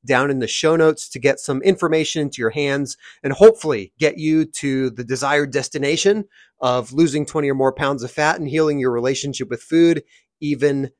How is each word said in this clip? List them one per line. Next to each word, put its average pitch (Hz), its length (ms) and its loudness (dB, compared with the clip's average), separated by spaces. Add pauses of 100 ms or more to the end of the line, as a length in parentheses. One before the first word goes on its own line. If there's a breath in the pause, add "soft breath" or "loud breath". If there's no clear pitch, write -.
down 135 240 2
in 135 100 -2
the 113 80 -2
show 160 280 2
notes 156 340 2
to 131 100 -12
get 135 200 0
some 135 240 -6
information 160 580 0
into 139 180 -6
your 113 120 -2
hands 143 460 -4 (260 loud breath)
and 139 100 -2
hopefully 156 640 4
get - 220 0
you 156 260 2
to 135 460 -4
the 117 120 -12
desired 135 480 -2
destination 156 760 0 (340 soft breath)
of 123 340 -2
losing 147 320 2
twenty 147 240 -2
or 135 60 0
more 135 180 0
pounds 139 300 -2
of 127 80 -10
fat 156 280 0
and 151 80 -6
healing 151 300 0
your 127 140 0
relationship 127 580 -4
with 117 140 -8
food 165 400 2 (360 soft breath)
even 139 600 -2